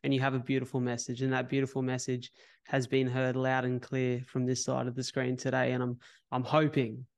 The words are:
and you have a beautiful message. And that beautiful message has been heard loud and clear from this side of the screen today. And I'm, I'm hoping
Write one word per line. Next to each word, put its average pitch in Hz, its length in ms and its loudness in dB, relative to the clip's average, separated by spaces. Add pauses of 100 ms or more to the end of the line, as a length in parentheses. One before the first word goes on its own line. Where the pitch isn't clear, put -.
and 139 100 4
you 131 60 2
have 135 140 2
a 131 40 0
beautiful 131 420 0
message. 123 420 -2
And 131 100 2
that 127 160 0
beautiful 135 340 0
message 127 480 -2 (340)
has 131 220 0
been 131 220 2
heard 127 260 0
loud 131 300 2
and 127 180 0
clear 127 440 0
from 127 200 -2
this 127 180 0
side 131 220 0
of 123 80 -4
the 131 80 -4
screen 127 340 -2
today. 127 360 0
And 123 100 0
I'm, 123 160 -2 (320)
I'm 127 140 -2
hoping 135 640 2 (120)